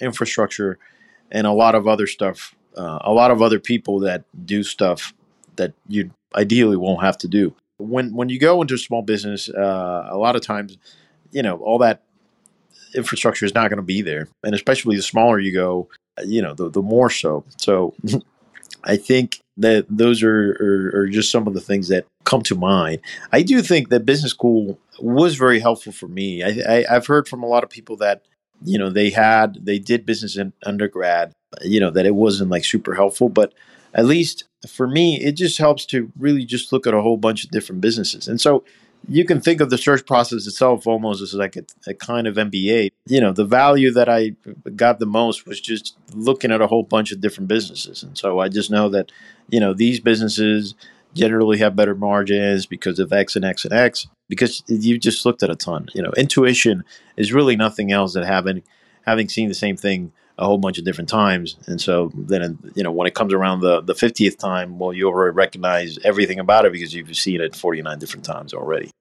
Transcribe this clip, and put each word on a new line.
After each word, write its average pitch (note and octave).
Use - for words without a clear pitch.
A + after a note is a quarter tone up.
infrastructure G#2+
and G#2+
a G#2
lot A2+
of G#2+
other G#2
stuff, -
uh, E2
a B2
lot A#2+
of A2+
other A2
people G#2
that F2+
do G2+
stuff -
that F2+
you G2+
ideally G#2+
won't F2+
have F#2+
to -
do. F#2
When, A#2+
when B2
you B2+
go E3+
into C3
a B2
small A#2+
business, G#2
uh, F#2
a F#2+
lot A#2+
of A#2
times, G2+
you C#3
know, F#2+
all A#2
that A#2
infrastructure A#2
is G2
not A2+
gonna G2+
be F#2+
there. D#2
And G#2+
especially A#2
the G2
smaller A2+
you F#2+
go, F2+
you G#2+
know, D2+
the, E2
the F#2+
more A2+
so. D2+
So F#2
<laughs> -
I G3+
think B2+
that A2
those A2
are, G#2+
are, G2
are G2
just G#2
some A2
of G2
the F#2
things G2
that F2+
come B2+
to -
mind. F2+
I C3
do B3+
think D#3+
that A#2+
business C3+
school A2
was C#3+
very B2+
helpful A2+
for F#2
me. F2+
I, G#2+
I, A#2
I've A#2+
heard D3
from B2
a A#2
lot A#2+
of -
people A2
that, G2+
you F3
know, G2
they G#2
had, A2
they G2+
did A2
business G#2+
in G2
undergrad, F#2
you G2+
know, F2+
that F#2
it G2+
wasn't, G2
like, F2
super F#2+
helpful. G2+
But -
at A#2
least D#3+
for C3
me, D#3
it C#3+
just E3
helps D3
to A#2
really C#3
just A#2+
look C3
at A2+
a G#2+
whole A2+
bunch A2
of -
different F#2
businesses. A2
And A#2
so C#3+
you D#3+
can E3
think E3
of C#3
the B2
search C#3
process A#2
itself B2
almost A2
as, G2
like, G2
a, F2
a G2
kind A#2
of G#2
M G#2+
B G2
A. G#2+
You C3
know, G2+
the G#2
value C3
that A#2+
I A2+
got A#2
the A2+
most A2+
was G2
just -
looking A#2+
at A2
a G#2+
whole A2+
bunch G#2+
of G2
different G2
businesses. G2
And F#2+
so F#2
I F#2+
just G2+
know G#2
that, G2
you A2+
know, G2
these A#2
businesses G#2+
generally A2+
have G#2
better G#2
margins G2+
because F2+
of F#2
X G2
and F#2+
X F#2
and -
X, A#2+
because -
you A#2
just -
looked A#2+
at F2+
a E2
ton. D#2+
You F#2+
know, -
intuition B2
is G#2+
really C3
nothing G#2+
else G2
than F2+
having, F#2
having A2
seen A2
the F#2+
same G2
thing F#2
a F#2
whole G2+
bunch F#2+
of E2
different E2+
times. F#2+
And F2
so F2
then, F2+
you G2+
know, E2+
when F2
it F2+
comes G2+
around F#2+
the, F2
the F2+
fiftieth A2+
time, F2+
well, F2+
you F#2
already F2+
recognize F2
everything F#2+
about G#2
it F#2
because E2+
you've E2
seen F2+
it D#2+
forty-nine D#2+
different C#2
times E2
already. -